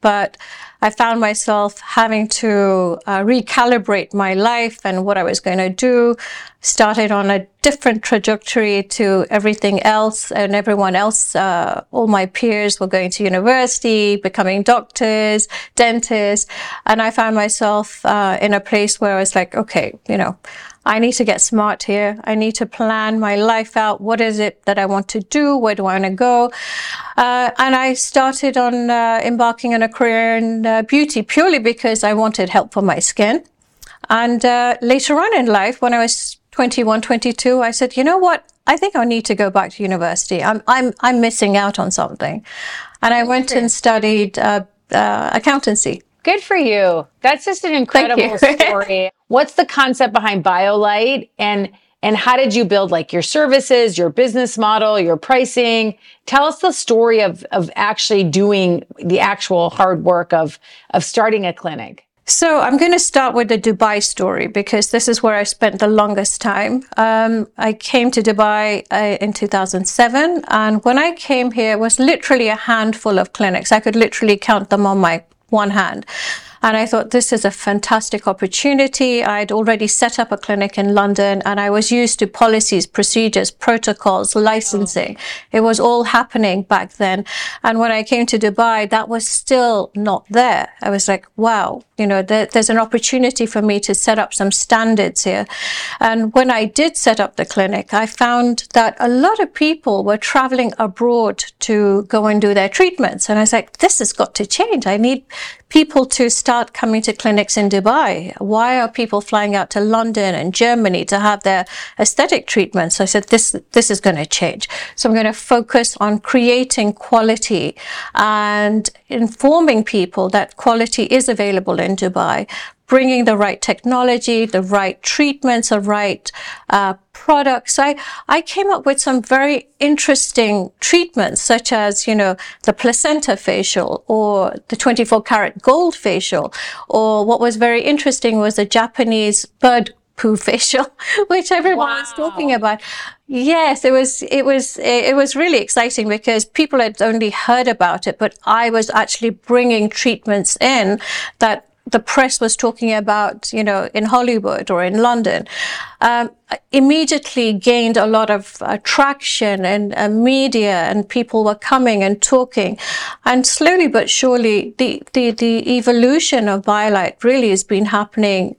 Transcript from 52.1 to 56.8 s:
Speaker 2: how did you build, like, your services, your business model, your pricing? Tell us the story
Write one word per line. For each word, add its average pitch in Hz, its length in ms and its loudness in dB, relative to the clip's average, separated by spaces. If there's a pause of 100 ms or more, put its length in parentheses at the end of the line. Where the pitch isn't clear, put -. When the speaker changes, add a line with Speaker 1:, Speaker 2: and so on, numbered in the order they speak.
Speaker 2:
how 254 160 4
did 254 160 2
you 240 80 2
build, 196 320 2
like, 160 180 -6
your 175 60 0 (160)
services, 254 600 2
your 175 120 2
business 240 480 -2
model, 214 420 2
your 170 180 0 (120)
pricing? 247 540 2 (420)
Tell 277 260 2
us 302 80 -8
the 370 120 0
story 226 500 2